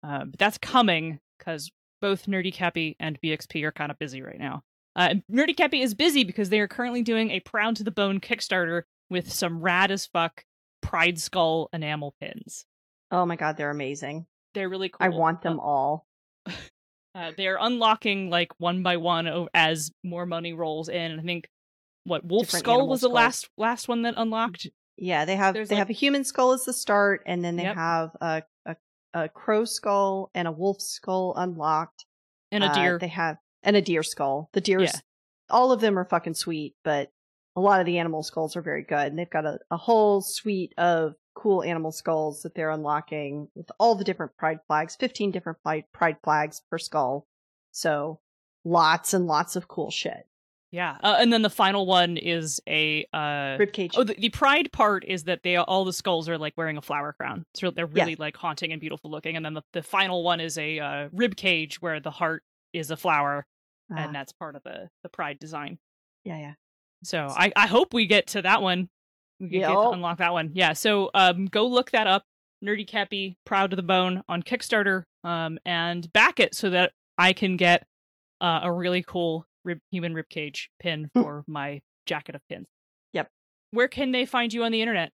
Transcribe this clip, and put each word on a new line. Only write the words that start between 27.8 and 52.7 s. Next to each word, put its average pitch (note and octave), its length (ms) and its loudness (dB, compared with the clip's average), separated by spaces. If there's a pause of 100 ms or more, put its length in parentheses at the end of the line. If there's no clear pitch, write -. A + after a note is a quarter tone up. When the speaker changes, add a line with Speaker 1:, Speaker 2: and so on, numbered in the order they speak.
Speaker 2:
a, D#3+ 220 -2 (220)
a, E3 100 -10 (380)
a D#3+ 160 -4
crow A3 360 -2
skull G3 680 -2
and F3 140 -2
a E3 40 -4
wolf F#3+ 300 -2
skull F#3 540 -4
unlocked. E3 680 -2 (460)
Speaker 1:
And G3+ 120 0
a G3+ 40 4
Speaker 2:
Uh, - 80 2
Speaker 1:
deer. F3 240 2
Speaker 2:
they F3+ 100 -4
have, E3 280 -2 (260)
and G#3 120 4
a G3+ 60 8
deer E3 220 0
skull. C#3+ 500 -2
The F#3+ 80 2
deer F#3+ 200 4
is E3+ 120 2
Speaker 1:
Yeah. - 60 -8 (500)
Speaker 2:
all B3+ 220 6
of A3 100 4
them G#3 180 4
are F3+ 60 -2
fucking E3+ 300 -2
sweet, D#3 480 -6
but C#3+ 280 -2 (460)
a F3+ 40 0
lot G3 180 6
of F3+ 60 2
the F3 140 0
animal E3 240 -2
skulls D#3 340 -6
are F3 40 -8
very D3 220 -4
good. D3 240 -2
And D3 100 -6
they've F3 120 -6
got D#3 160 -2
a, D3 140 -4 (120)
a E3+ 60 -4
whole G#3 440 4
suite F#3+ 560 -4
of E3 380 2 (200)
cool G3 280 2
animal E3 280 -2
skulls D#3 520 -4
that E3 120 -10
they're D#3+ 140 -2
unlocking D3 840 -4
with - 140 -16 (100)
all A3+ 160 6
the G3 80 -4
different F3+ 340 -4
Pride D#3+ 300 0
flags, D#3 280 0
fifteen G#3+ 360 -2
different F3 340 -6
fli-, D#3 180 -2 (100)
Pride D#3+ 300 0
flags D3+ 460 0
per E3 80 -6
skull. C#3+ 480 -2 (460)
So D#3 480 -4 (440)
lots E3+ 500 4
and F3+ 140 4
lots D#3+ 280 0
of F3+ 120 -6
cool - 240 -8
shit. - 360 -8 (440)
Speaker 1:
Yeah. E3+ 300 -4
Uh, G3+ 180 4
and A#3+ 120 6
then A3+ 100 6
the G#3 80 4
final G3 360 2
one F3 320 4
is E3 500 -4
a, D#3 460 0